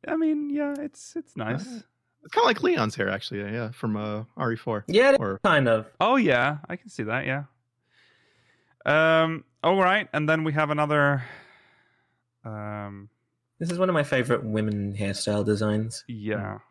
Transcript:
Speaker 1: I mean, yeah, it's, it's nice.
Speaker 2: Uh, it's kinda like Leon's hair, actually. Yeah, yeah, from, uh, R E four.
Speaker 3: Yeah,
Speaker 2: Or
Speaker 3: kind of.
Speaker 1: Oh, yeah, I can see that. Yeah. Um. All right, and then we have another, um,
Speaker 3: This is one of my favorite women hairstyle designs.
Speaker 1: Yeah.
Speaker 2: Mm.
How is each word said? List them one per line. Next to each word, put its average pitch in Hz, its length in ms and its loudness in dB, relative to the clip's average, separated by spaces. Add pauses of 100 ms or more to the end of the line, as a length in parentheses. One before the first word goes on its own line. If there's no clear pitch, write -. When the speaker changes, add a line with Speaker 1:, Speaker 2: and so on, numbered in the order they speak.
Speaker 1:
I 320 100 -2
mean, 302 340 0
yeah, 285 280 -2
it's, - 380 -12
it's - 200 -12
nice. 127 300 -4
Speaker 2:
Uh, 240 140 -12 (440)
it's - 100 -16
kinda 466 120 4
like - 160 2
Leon's 123 320 2
hair, 98 140 -2
actually. 101 320 -6
Yeah, 101 100 -6
yeah, 113 200 -6
from, 110 260 -4
uh, 107 280 -6 (120)
R 120 160 -2
E 113 40 -4
four. 110 320 -6
Speaker 3:
Yeah, 262 300 6
Speaker 2:
Or 98 240 -2
Speaker 3:
kind 147 260 4
of. 110 180 2 (140)
Speaker 1:
Oh, 226 160 4
yeah, 147 420 2 (100)
I 175 80 -8
can - 140 -20
see - 140 -8
that. 120 200 -4
Yeah. 139 200 -4 (1400)
Um. 160 600 4 (200)
All 185 160 4
right, 190 320 2
and 151 160 0
then 160 160 2
we 156 80 0
have 151 180 0
another, 147 540 2 (1200)
um, 104 640 -10 (540)
Speaker 3:
This 165 80 -4
is 175 80 -4
one 185 100 2
of 185 60 2
my 147 80 4
favorite 127 400 2
women 107 560 -2
hairstyle 104 460 -2
designs. 107 640 0
Speaker 1:
Yeah. 107 280 -6 (180)
Speaker 2:
Mm. 104 60 -14 (100)